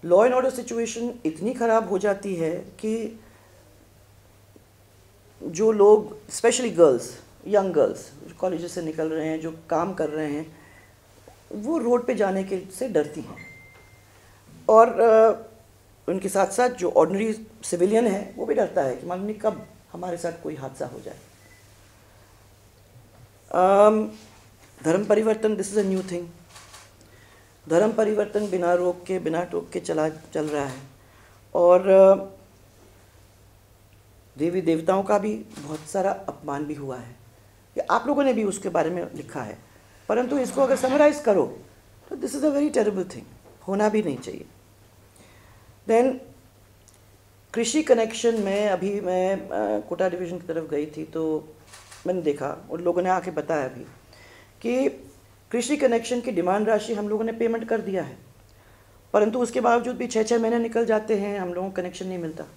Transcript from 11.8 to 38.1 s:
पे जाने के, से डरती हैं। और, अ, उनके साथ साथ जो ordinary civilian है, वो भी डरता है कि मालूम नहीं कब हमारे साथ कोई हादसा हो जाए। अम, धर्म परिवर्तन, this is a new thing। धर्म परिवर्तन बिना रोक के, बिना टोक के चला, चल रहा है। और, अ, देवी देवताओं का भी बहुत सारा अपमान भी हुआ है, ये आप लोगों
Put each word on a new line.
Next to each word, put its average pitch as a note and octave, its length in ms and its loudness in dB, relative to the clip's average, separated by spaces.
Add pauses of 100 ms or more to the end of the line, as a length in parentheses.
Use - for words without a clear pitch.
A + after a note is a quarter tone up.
पे B3+ 80 0
जाने F#3+ 280 0
के, F#3+ 160 -6 (120)
से B3+ 180 -6
डरती D3+ 320 -2
हैं। - 160 -14 (1300)
और, A3+ 320 6
अ, A3 400 6 (680)
उनके F#3+ 180 -4
साथ F#3+ 180 2
साथ B3 220 0
जो F#3 200 -4
ordinary G3 580 2 (160)
civilian G#3 440 2
है, G3+ 300 -4
वो - 80 -6
भी - 80 -2
डरता F#3 280 0
है B2+ 140 -2
कि D#3+ 120 -12
मालूम F#3 180 -6
नहीं G#3+ 100 -6
कब - 320 -4 (240)
हमारे F3 260 -8
साथ E3+ 140 -4 (120)
कोई D#3 120 -8
हादसा C3+ 300 -10
हो A#2+ 140 -12
जाए। - 180 -16 (2250)
अम, G#3 600 6 (720)
धर्म F3+ 220 2
परिवर्तन, G#3+ 500 2
this G3+ 180 -8
is G#3+ 60 2
a G3 120 0
new F#3 120 -2
thing। F3 200 -8 (1500)
धर्म F#3+ 220 4
परिवर्तन G#3 580 -2
बिना F3+ 240 0
रोक F3+ 300 0
के, F#3+ 160 -4
बिना D#3+ 240 -2
टोक E3+ 260 -8
के - 100 -8
चला, D#3 300 -2
चल D#3 360 -8
रहा D3 200 -6
है। C3 160 -12 (720)
और, F3+ 360 6
अ, F#3+ 400 8 (2000)
देवी F3 240 -2
देवताओं E3 420 0
का G#3 140 2
भी G#3+ 180 -2
बहुत D#3 440 -12
सारा F#3+ 320 -2
अपमान D3 540 -8
भी D3 80 -8
हुआ C3+ 240 -10
है, A#2+ 180 -18 (640)
ये - 40 -4
आप A3+ 260 0
लोगों C#4+ 160 0